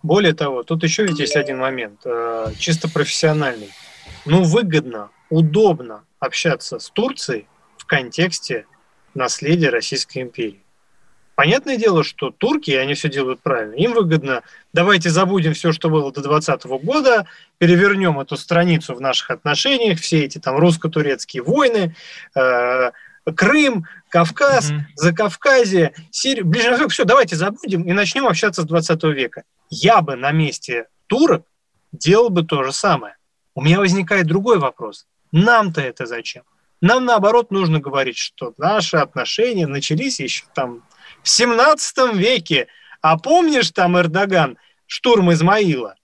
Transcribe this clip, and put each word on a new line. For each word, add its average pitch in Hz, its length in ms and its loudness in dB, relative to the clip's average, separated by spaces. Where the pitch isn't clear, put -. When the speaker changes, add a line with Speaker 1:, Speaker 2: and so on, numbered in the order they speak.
Speaker 1:
Более 185 300 2
того, 135 300 -6
тут 165 200 -4
еще 170 220 -2
ведь 160 140 -4
есть 143 160 -4
один 143 220 -2
момент, 127 480 -6
э, 117 540 -6
чисто 165 300 -4
профессиональный. 151 840 -2
Ну, 175 180 4
выгодно, 156 680 0
удобно 160 760 2
общаться - 600 -4
с - 120 -16
Турцией 202 560 -6
в - 80 -20
контексте 139 800 -4
наследия 143 540 0
Российской 123 500 -4
империи. 117 400 -8
Понятное 240 420 0
дело, 196 260 2
что - 260 -8
турки, 294 400 -4
и 135 60 0
они 135 180 -2
все 147 160 -4
делают 131 320 -4
правильно, 113 320 -4
им 220 200 0
выгодно: 156 500 0
"Давайте 175 380 2
забудем 175 460 0
все, 170 160 -2
что 160 180 -2
было 147 220 0
до 143 100 -10
двадцатого 139 560 -2
года, 240 480 2
перевернем 180 640 4
эту 196 180 -8
страницу 170 560 0
в 123 80 -12
наших 131 300 -2
отношениях, 190 680 0
все 156 260 0
эти 143 120 -12
там 135 200 -4
русско-турецкие 156 840 0
войны, 214 540 0
э, 123 560 0
Крым, 247 500 2
Кавказ, 175 600 2
Speaker 2:
Мгм. 147 160 -6
Speaker 1:
Закавказье, 185 1000 2
Сирия, 247 320 -4
Ближний 226 280 0
Восток, 254 200 0
все, - 140 -2
давайте 226 300 4
забудем 190 480 -4
и 175 100 -2
начнем 208 340 0
общаться 185 340 0
с 160 40 -2
двадцатого 165 460 -2
века". 131 320 -6
Я 185 300 4
бы 147 140 -6
на 135 160 -4
месте 135 540 -2
турок 262 380 2
делал 214 380 2
бы 175 140 0
то 156 200 -4
же 135 80 -6
самое. 147 440 -2
У 131 60 -8
меня 165 180 4
возникает 190 480 0
другой 196 320 2
вопрос. 123 480 -6
Нам-то 196 500 4
это 127 240 -8
зачем? 117 380 -12
Нам, 247 260 2
наоборот, 226 440 2
нужно 175 300 0
говорить, 135 380 -4
что - 400 -10
наши 175 400 0
отношения 170 720 -2
начались 156 520 -4
еще - 340 -8
там 123 300 -8
в - 60 -2
семнадцатом 247 880 2
веке. 180 500 0
А 160 160 4
помнишь 294 540 2
там, 180 260 2
Эрдоган, 175 600 0
штурм 208 460 2
Измаила? 165 720 0